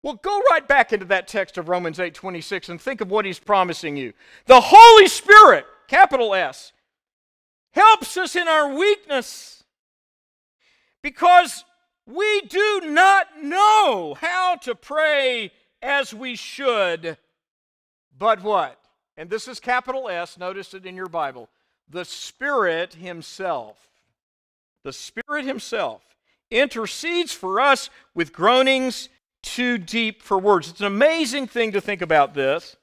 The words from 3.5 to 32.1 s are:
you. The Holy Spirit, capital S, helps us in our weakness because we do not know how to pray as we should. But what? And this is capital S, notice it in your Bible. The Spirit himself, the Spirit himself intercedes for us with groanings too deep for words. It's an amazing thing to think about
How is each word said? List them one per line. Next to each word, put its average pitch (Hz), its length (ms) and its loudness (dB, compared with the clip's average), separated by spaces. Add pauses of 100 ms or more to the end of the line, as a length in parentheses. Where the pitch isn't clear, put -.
you. 127 160 -10 (340)
The 254 160 8
Holy 440 460 12
Spirit, 370 580 8 (220)
capital 262 460 2
S, 156 380 -6 (1000)
helps 415 440 2
us 359 200 -8
in 349 100 -4
our 302 260 0
weakness 320 920 -6 (1400)
because 339 600 2 (420)
we 403 360 -4
do 392 420 -4
not 330 580 0
know 339 760 0
how 359 360 -4
to 240 180 -12
pray 277 760 -4 (300)
as 277 320 -6
we 240 240 -14
should. 180 800 -6 (1000)
But 202 260 -2
what? 180 360 -4 (380)
And 165 140 -18
this 214 180 -10
is 240 100 -18
capital 254 520 -8
S, 175 260 -10
notice 185 380 -14
it 185 100 -20
in 185 120 -18
your 185 120 -14
Bible. 139 400 -10 (400)
The 170 160 -14
Spirit 185 880 -6
himself, 165 960 -12 (960)
the 135 80 -14
Spirit 294 540 -12
himself 208 560 -10 (480)
intercedes 285 840 -6
for 190 260 -8
us 269 300 0 (260)
with 165 200 -8
groanings 254 760 -2 (340)
too 247 340 -6
deep 214 460 -8
for 196 160 -4
words. 185 320 0
It's - 100 -18
an 202 60 -6
amazing 269 640 -2
thing 226 240 -6
to 196 80 -4
think 196 200 -10
about 156 320 0